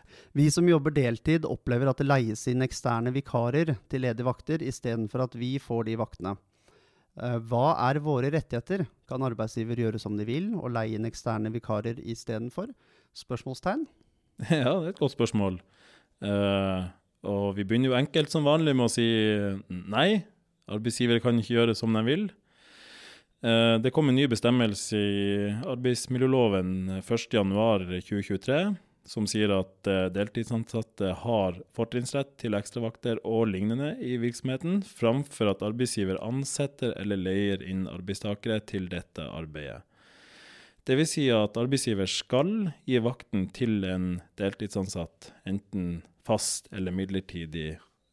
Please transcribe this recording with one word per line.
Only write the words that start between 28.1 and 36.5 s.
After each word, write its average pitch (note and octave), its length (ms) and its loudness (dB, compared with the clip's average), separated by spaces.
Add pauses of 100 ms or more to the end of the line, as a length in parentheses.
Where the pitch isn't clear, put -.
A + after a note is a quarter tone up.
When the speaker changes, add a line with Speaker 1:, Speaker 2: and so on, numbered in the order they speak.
Speaker 2:
tjuetre D3 560 0 (300)
som G#2+ 200 -4
sier G#2+ 260 2
at, - 340 -2
eh, F#2+ 220 2
deltidsansatte G#2+ 1040 -4
har G2 440 0 (160)
fortrinnsrett B2 640 -4
til A2+ 160 -4
ekstravakter A2+ 680 -4
og A2+ 260 2
lignende A#2 520 -2
i B2+ 160 -4
virksomheten, C3 640 -2
framfor A#2 680 0
at G2 100 0
arbeidsgiver G#2+ 640 -2
ansetter C3+ 720 -4